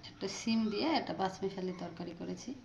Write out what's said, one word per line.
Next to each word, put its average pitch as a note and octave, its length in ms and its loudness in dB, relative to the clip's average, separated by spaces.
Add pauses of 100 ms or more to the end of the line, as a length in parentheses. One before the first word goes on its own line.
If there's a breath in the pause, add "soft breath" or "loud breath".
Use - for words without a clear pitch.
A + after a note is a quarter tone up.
(100)
একটা - 160 -4 (120)
শিম A3+ 220 4 (120)
দিয়ে A3 160 2 (120)
একটা - 200 -2
পাঁচমিশালি F#3 520 0 (100)
তরকারি F3 380 -6
করেছি। F3+ 300 -4 (140)